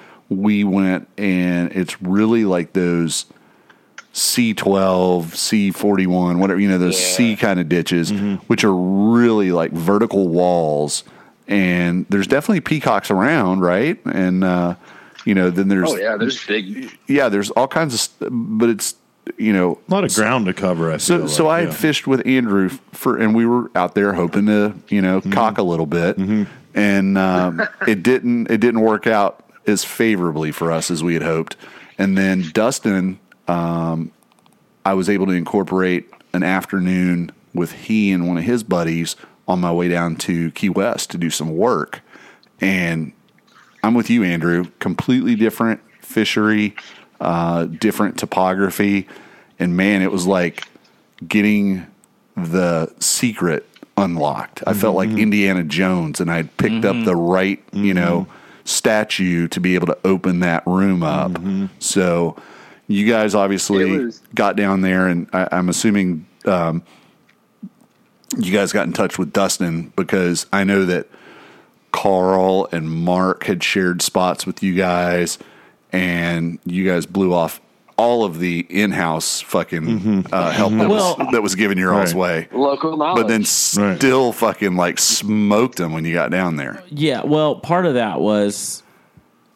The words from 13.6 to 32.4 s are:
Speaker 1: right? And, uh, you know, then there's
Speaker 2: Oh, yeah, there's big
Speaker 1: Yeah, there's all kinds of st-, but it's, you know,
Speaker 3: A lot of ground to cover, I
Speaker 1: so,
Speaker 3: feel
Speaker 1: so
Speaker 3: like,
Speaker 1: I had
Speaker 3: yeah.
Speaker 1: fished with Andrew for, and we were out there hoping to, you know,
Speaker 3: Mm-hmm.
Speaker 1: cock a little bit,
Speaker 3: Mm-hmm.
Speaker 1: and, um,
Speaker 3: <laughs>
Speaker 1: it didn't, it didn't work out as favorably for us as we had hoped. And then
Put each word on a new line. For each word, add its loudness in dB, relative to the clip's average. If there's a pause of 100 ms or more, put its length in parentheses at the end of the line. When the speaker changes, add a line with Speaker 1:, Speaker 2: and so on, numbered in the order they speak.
Speaker 1:
right? 2
And, 0
uh, 0 (480)
you 2
know, 4
then 0
there's 2
Speaker 2:
Oh, -2
yeah, -2
there's -4
big -6 (200)
Speaker 1:
Yeah, 2
there's 0
all 0
kinds -2
of -2
st-, -8
but 0
it's, -2 (420)
you 0
know, 2 (100)
Speaker 3:
A 0
lot 2
of -2
ground 2
to 0
cover, -2
I -2
Speaker 1:
so, 2
Speaker 3:
feel -2
Speaker 1:
so 2
Speaker 3:
like, 2
Speaker 1:
I 0
had -2
Speaker 3:
yeah. -6
Speaker 1:
fished -2
with 2
Andrew 2 (240)
for, -2
and 2
we 4
were 0
out 0
there 4
hoping 0
to, 2 (140)
you 0
know, 2
Speaker 3:
Mm-hmm. -4
Speaker 1:
cock 0
a 0
little 0
bit, 0
Speaker 3:
Mm-hmm. -2 (300)
Speaker 1:
and, 2
um, 0 (120)
Speaker 3:
<laughs> -8
Speaker 1:
it 0
didn't, 0
it 2
didn't 2
work 2
out 0 (220)
as 2
favorably -2
for -4
us -2
as -4
we 0
had -2
hoped. -4 (420)
And 0
then 2 (120)